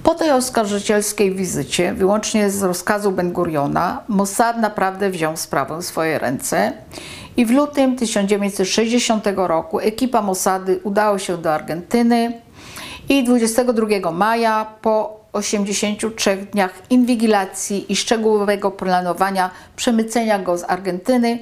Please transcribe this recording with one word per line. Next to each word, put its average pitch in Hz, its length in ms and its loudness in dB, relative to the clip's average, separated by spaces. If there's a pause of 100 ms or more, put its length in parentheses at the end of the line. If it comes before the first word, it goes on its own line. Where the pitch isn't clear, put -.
Po 320 120 4
tej 320 160 0
oskarżycielskiej 208 1040 0
wizycie, 180 600 -2
wyłącznie 208 560 2
z 196 120 -2
rozkazu 196 500 0
Ben-Guriona, 170 960 -2
Mossad 220 480 0
naprawdę 196 540 0
wziął 160 260 -2
sprawę 151 420 -4
w 175 60 -8
swoje 160 340 -2
ręce 175 540 -2 (640)
i 240 100 4
w 220 40 0
lutym 269 460 2
tysiąc 208 320 0
dziewięćset 196 400 0
sześćdziesiątego 220 800 0
roku 165 340 0
ekipa 220 420 0
Mossady 185 600 0
udała 208 360 2
się 190 180 -4
do 165 160 -2
Argentyny 233 880 0 (680)
i 277 160 4
dwudziestego 240 480 4
drugiego 208 400 0
maja, 220 540 2 (160)
po 214 380 0 (120)
osiemdziesięciu 208 800 -2
trzech 196 400 -2
dniach 190 220 0 (180)
inwigilacji 214 1000 2
i 190 40 2
szczegółowego 208 720 2
planowania 185 800 0 (260)
przemycenia 226 600 0
go 180 200 -2
z 175 100 -8
Argentyny, 196 720 0